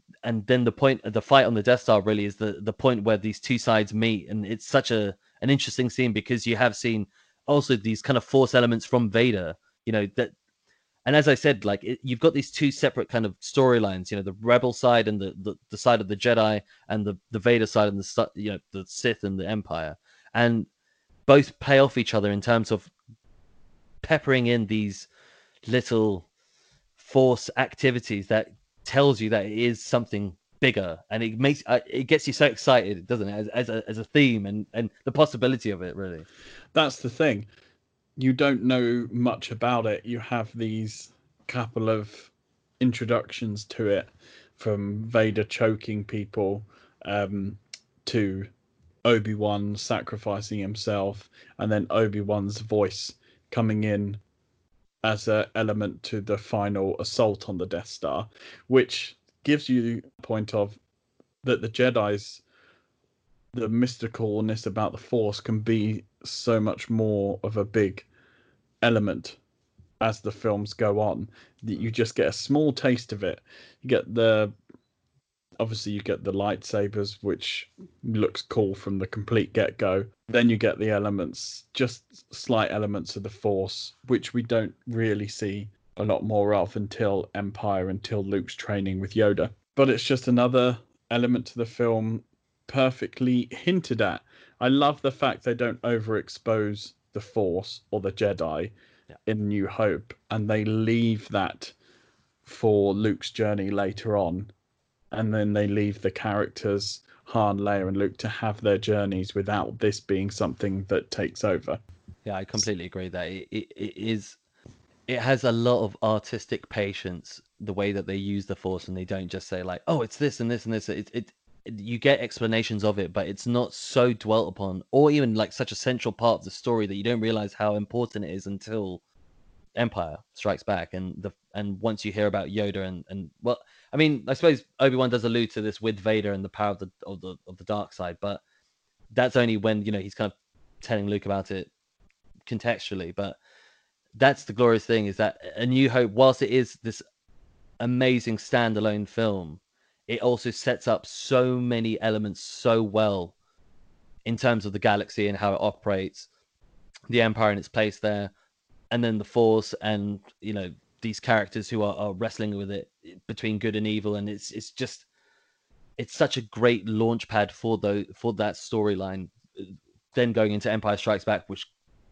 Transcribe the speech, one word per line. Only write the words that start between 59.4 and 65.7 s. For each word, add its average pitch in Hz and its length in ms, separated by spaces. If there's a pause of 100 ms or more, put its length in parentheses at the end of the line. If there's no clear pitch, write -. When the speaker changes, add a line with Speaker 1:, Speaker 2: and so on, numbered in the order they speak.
Speaker 2:
gives 147 260
you 127 120
the 117 220 (180)
point 110 320
of 104 240 (680)
that 123 180
the 110 80
Jedi's, 110 720 (1120)
the 117 160
mysticalness 110 960
about 104 260
the 110 60
Force 107 420
can 110 200
be 107 440 (200)